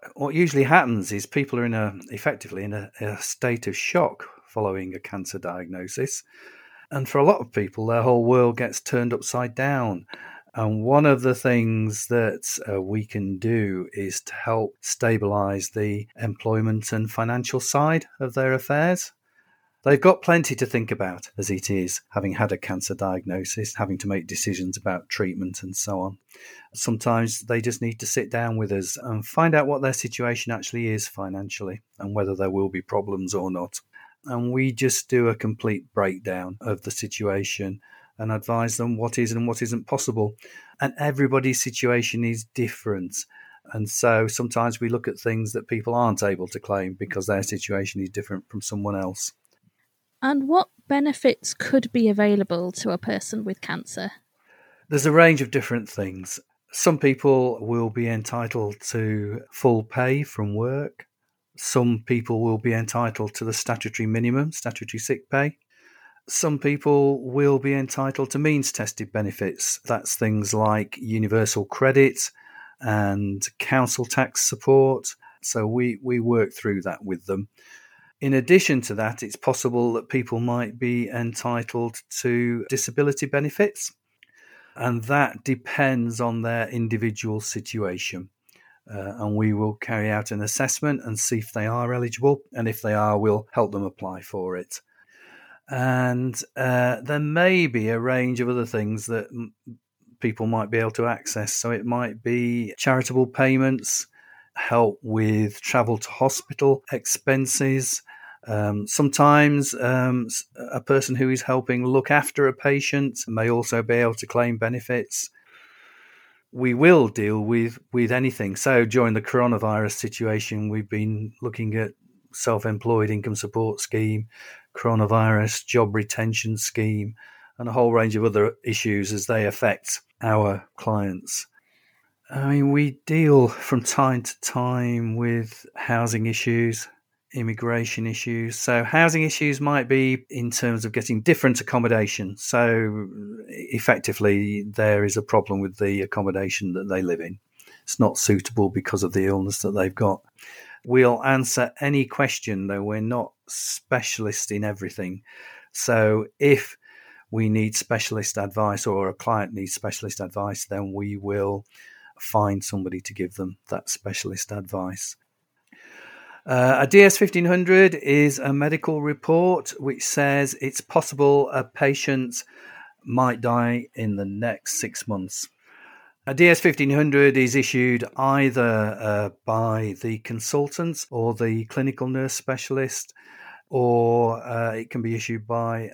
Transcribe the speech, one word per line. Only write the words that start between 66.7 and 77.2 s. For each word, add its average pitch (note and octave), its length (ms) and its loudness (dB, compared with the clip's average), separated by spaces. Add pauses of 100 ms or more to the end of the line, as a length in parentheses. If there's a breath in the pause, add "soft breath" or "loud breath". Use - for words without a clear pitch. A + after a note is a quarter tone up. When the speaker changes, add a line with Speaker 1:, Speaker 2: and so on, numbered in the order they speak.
Speaker 1:
will C#3 300 4
be C#3 160 0
entitled C3+ 560 -2
to - 80 -4
means-tested C3+ 760 -2
benefits. G2+ 720 -2
That's - 280 0
things G#2+ 400 2
like G#2+ 460 2
universal A2 640 2
credit C3+ 640 4 (500 loud breath)
and G2+ 640 0 (160)
council B2+ 480 0
tax - 420 0
support. C3+ 680 4 (260 soft breath)
So A2 240 -2
we, A#2+ 380 0
we B2 160 0
work A2+ 340 2
through G2 300 -2
that F#2+ 200 -6
with F#2 220 -6